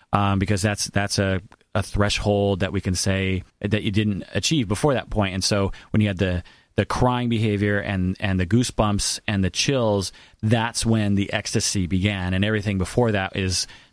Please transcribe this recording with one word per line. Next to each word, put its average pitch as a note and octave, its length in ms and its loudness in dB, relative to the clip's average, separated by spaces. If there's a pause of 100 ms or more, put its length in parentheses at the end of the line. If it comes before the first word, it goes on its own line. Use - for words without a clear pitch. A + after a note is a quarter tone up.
(140)
Um, G2+ 240 2
because G2 240 0
that's, G#2 240 0
that's - 320 -2
a, F#2+ 240 0 (320)
a G#2 80 0
threshold G2+ 800 0
that F#2+ 120 -2
we G2 80 -2
can F#2 140 -2
say F#2+ 500 -2 (160)
that G#2 220 0
you G#2+ 100 -2
didn't G#2 320 0 (120)
achieve A#2+ 320 0
before C3 260 2
that A2+ 160 -2
point. G2 240 0
And F#2+ 100 -2
so G2 280 0 (180)
when G#2+ 120 2
you G#2 60 4
had F#2+ 120 -2
the, F2+ 240 0 (340)
the G2+ 80 2
crying B2 440 0
behavior G#2 500 2
and, F#2 400 -2
and F#2+ 180 0
the F#2 80 0
goosebumps G#2+ 840 0
and G2+ 160 2
the F#2 60 2
chills, A2 600 0 (320)
that's A2+ 420 0
when G#2+ 300 2
the G2 160 0
ecstasy G2+ 560 -2
began. F#2 460 -2
And F#2 100 0
everything G#2 340 0
before A2 360 2
that F#2+ 220 -2
is F#2 300 -2 (280)